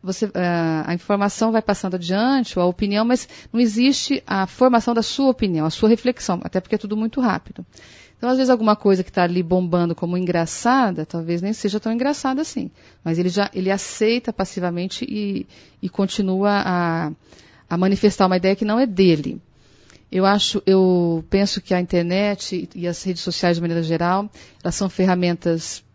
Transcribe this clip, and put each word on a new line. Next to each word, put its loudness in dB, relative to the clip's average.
você, -4
ah, 0
a -2
informação 0
vai 2
passando -2
adiante, 0
ou 2
a 4
opinião, 0
mas 0
não 0
existe 2
a -2
formação 2
da 0
sua 0
opinião, 0
a 2
sua 0
reflexão, 0
até -4
porque -6
é -2
tudo -6
muito -4
rápido. -2
Então, -4
às 2
vezes, 2
alguma 4
coisa 2
que -8
tá 2
ali 0
bombando 0
como -4
engraçada, 0
talvez -4
nem -4
seja -4
tão -6
engraçada -2
assim. -8
Mas -2
ele 0
já, -2
ele -2
aceita -2
passivamente -4
e, -6
e -6
continua 0
a, -2
a -2
manifestar 2
uma 2
ideia 2
que -2
não 0
é 4
dele. 2
Eu 2
acho, 2
eu 4
penso 0
que -2
a 2
internet -2
e, -10
e -4
as -8
redes -6
sociais, 0
de -4
maneira -2
geral, 0
elas -4
são -2
ferramentas 0